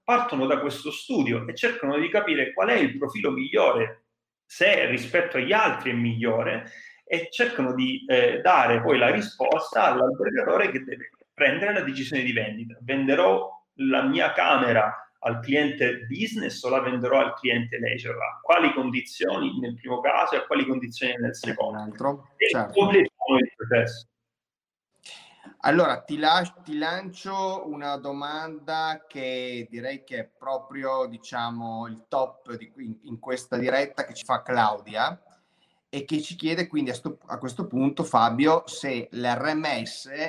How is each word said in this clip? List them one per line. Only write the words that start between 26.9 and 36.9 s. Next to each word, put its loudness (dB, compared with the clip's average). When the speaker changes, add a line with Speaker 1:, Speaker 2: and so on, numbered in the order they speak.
Speaker 2:
una -6
domanda -6
che -8
direi -10
che -10
è -10
proprio, -4
diciamo, -8
il -16
top -4
di -18
qui, -16
in, -12
in -14
questa -6
diretta 0
che -12
ci -14
fa -2
Claudia, 0
e -8
che -2
ci -10
chiede -2
quindi -2